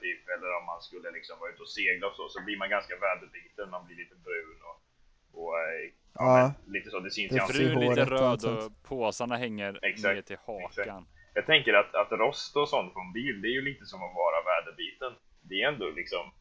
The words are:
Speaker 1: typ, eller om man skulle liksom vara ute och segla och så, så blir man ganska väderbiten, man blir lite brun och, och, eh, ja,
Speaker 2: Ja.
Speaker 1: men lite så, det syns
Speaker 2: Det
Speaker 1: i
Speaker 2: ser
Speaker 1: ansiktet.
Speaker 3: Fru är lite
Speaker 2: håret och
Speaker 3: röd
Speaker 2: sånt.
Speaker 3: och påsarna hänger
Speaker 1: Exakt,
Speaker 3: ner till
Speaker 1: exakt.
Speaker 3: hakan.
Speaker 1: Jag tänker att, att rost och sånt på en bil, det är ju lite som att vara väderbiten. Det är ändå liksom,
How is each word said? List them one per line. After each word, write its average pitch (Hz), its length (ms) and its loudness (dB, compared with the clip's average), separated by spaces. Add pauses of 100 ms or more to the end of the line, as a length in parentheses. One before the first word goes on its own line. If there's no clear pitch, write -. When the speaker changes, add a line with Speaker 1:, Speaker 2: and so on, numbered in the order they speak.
Speaker 1:
typ, 87 200 -6 (140)
eller 90 240 -4
om 87 60 -8
man 85 160 -10
skulle 87 300 -12
liksom 85 280 -14
vara 85 120 -10
ute - 100 -18
och 85 80 -14
segla 95 380 0
och 98 80 -6
så, 87 140 -10
så 92 160 -8
blir 101 120 -6
man 98 120 -4
ganska 98 260 -2 (120)
väderbiten, 92 640 -6
man 90 160 -10
blir 87 120 -20
lite 87 180 -16
brun 85 440 -10 (100)
och, 82 80 -18 (640)
och, 82 180 -6
eh, 80 240 -4 (300)
ja, 127 260 6
Speaker 2:
Ja. 135 140 6 (120)
Speaker 1:
men 98 80 -10
lite 98 160 -6
så, 98 100 -6
det 95 120 -8
syns 101 200 -4
Speaker 2:
Det 131 40 2
Speaker 1:
i 127 40 4
Speaker 2:
ser - 40 2
Speaker 1:
ansiktet. 131 300 4
Speaker 3:
Fru 123 120 4
är 123 40 6
lite 123 120 4
Speaker 2:
håret 131 100 2
och 131 80 4
Speaker 3:
röd 120 220 4
Speaker 2:
sånt. 113 220 -2
Speaker 3:
och 110 200 -12
påsarna 120 520 0
hänger 107 500 -4
Speaker 1:
Exakt, 98 300 2
Speaker 3:
ner 95 60 -4
till - 140 -12
Speaker 1:
exakt. 92 420 -10 (100)
Speaker 3:
hakan. 95 200 -10 (260)
Speaker 1:
Jag 104 120 0
tänker 135 280 6
att, 101 220 8
att 104 160 4
rost 113 440 2
och 147 140 4
sånt 98 240 0
på 98 60 -10
en 92 140 -10
bil, 117 280 -4
det 113 60 -2
är 123 120 2
ju - 20 0
lite 135 240 -6
som 92 180 -12
att 90 120 -10
vara 85 220 2 (160)
väderbiten. 85 600 -4 (280)
Det 95 200 -4
är 123 60 2
ändå 113 220 -2
liksom, 87 520 -6